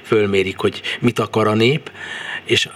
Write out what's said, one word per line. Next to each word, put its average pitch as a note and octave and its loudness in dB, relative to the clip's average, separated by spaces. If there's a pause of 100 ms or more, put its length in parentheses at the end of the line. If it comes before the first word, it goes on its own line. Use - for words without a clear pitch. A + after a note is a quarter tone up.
fölmérik, G2 2
hogy - -2 (180)
mit A#2+ 0
akar G#2+ 0
a G#2+ 2
nép, B2 2 (540)
és - 0